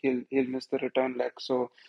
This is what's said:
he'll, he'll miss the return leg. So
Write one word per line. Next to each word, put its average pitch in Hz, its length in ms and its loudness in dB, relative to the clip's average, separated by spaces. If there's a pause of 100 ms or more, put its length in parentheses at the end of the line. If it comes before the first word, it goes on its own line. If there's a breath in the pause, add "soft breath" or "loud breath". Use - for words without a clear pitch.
he'll, 127 280 2
he'll 135 200 2
miss 127 180 -6
the 135 120 0
return 131 380 0
leg. 123 220 0
So 123 320 0 (160)